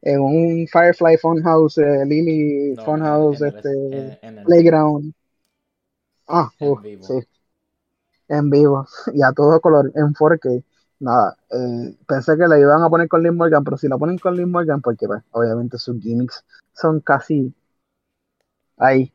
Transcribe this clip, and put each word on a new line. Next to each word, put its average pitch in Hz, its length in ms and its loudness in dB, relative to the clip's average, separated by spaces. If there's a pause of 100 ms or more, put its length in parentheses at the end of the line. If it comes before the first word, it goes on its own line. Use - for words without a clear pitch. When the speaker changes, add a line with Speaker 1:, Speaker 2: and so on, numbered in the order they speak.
Speaker 1:
En 139 200 -2
un 165 460 0
Firefly 170 500 4
Funhouse, 160 600 2
eh, 143 280 2
Lily 147 680 -2
Speaker 2:
No, 113 100 -16
Speaker 1:
Funhouse, 151 560 0
Speaker 2:
en, 147 40 -2
en 143 120 -4
el - 0 -
Speaker 1:
este, 143 120 -8 (220)
Speaker 2:
en, 135 300 -12
en 113 180 -20
el 101 60 -12
Speaker 1:
Playground. 156 680 2 (1120)
Ah, 156 320 -2
Speaker 2:
En 143 100 -2
Speaker 1:
uh, 123 120 -2
Speaker 2:
vivo. 101 260 -20
Speaker 1:
sí. 131 200 -6 (1000)
En 147 220 -2
vivo. 139 360 2
<laughs> - 280 -14
Y 143 100 0
a 131 80 4
todo 147 300 2
color, 147 340 2
en 147 180 0
four 156 260 2
K. 135 100 -6 (500)
Nada, 120 380 0 (140)
eh, 120 440 -8 (120)
pensé 143 300 -2
que 175 100 2
la 156 120 6
iban 143 240 6
a 170 60 2
poner 165 200 0
con 165 140 0
Liv 170 100 0
Morgan, 160 300 0
pero 143 140 -6
si 143 100 -6
la 135 100 -2
ponen 165 200 -4
con 180 200 -4
Liv 180 100 -4
Morgan, 165 340 -4
porque, 117 260 -6
pues, 104 240 -8
obviamente 117 460 -4
sus 120 240 -10
gimmicks 117 420 -6 (300)
son 160 280 -2
casi 139 520 -2 (1200)
ahí. 131 380 0